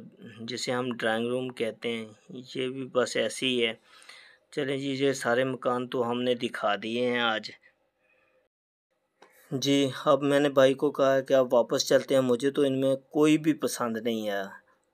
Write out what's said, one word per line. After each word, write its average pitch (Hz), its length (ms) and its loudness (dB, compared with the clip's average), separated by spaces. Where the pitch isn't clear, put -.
जिसे 120 300 -8
हम 127 200 -4
ड्राइंग 117 360 -2
रूम 127 200 -4
कहते 117 400 -6
हैं, 113 180 -6
ये 131 360 -10
भी 135 160 -8
बस 123 320 -2
ऐसे 120 300 -2
ही 123 140 2
है। 113 200 -2
चलें 139 240 -4
जी, 139 160 -4
ये 135 200 2
सारे 131 300 0
मकान 127 420 -2
तो 127 160 -4
हमने 123 320 0
दिखा 113 420 -2
दिए 113 300 -2
हैं 120 140 0
आज। 110 300 -2
जी, 139 360 2
अब 139 160 4
मैंने 143 260 4
भाई 135 260 6
को 143 160 0
कहा 135 300 2
कि 135 140 -2
आप 131 180 4
वापस 123 360 2
चलते 135 260 2
हैं, 135 80 6
मुझे 127 280 2
तो 143 140 2
इनमें 135 320 2
कोई 151 260 4
भी 156 140 2
पसंद 120 460 -2
नहीं 110 320 -4
आया, 98 220 -4